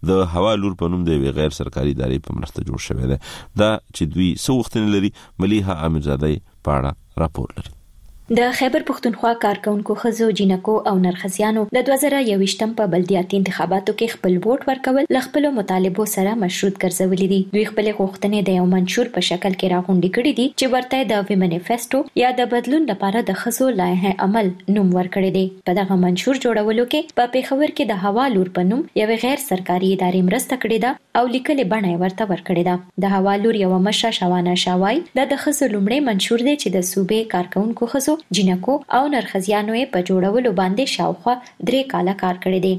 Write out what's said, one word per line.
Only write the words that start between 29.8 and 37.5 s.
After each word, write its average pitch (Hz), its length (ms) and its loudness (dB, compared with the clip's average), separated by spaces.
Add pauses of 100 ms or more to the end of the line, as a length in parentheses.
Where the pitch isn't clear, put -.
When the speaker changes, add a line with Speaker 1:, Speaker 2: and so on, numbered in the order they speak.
Speaker 2:
ادارې 185 240 2 (100)
مرسته 262 320 -2
کړې 220 240 0
ده 262 40 0 (280)
او 240 80 4
لیکلې 254 380 0 (100)
بڼه 202 160 0
یې 170 140 0
ورته 190 260 -2
ورکړې 170 400 0
ده. 180 40 2 (300)
د - 0 - (120)
هوا 196 260 2
لور 220 220 2
یوه 185 240 4
مشره 220 320 0
شوانه 180 440 2
شاه 180 200 2
وایي، 269 200 0 (140)
دا 269 160 0
د 269 80 -8
ښځو 285 320 0
لومړی 208 240 0 (100)
منشور 220 300 0 (100)
دی 294 80 4
چې 294 100 -4 (120)
د 180 140 -2
صوبې 202 280 0 (140)
کارکوونکو 226 580 -2